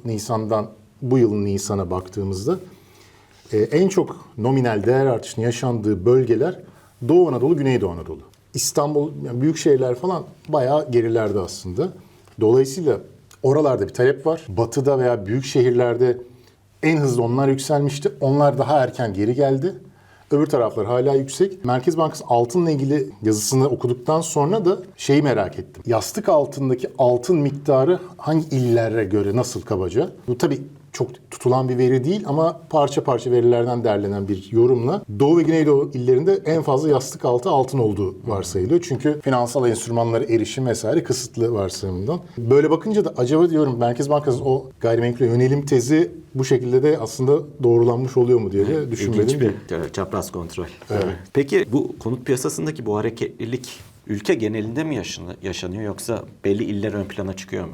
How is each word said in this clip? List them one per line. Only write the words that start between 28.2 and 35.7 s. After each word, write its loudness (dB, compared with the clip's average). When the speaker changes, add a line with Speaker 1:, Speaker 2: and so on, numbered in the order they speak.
Speaker 1:
illere 2
göre 0
nasıl -2
kabaca? -2
Bu -2
tabii -2
çok -8
tutulan 0
bir -2
veri 2
değil -2
ama 0
parça 2
parça -2
verilerden 2
derlenen 0
bir -4
yorumla 2
Doğu 4
ve 4
Güneydoğu 2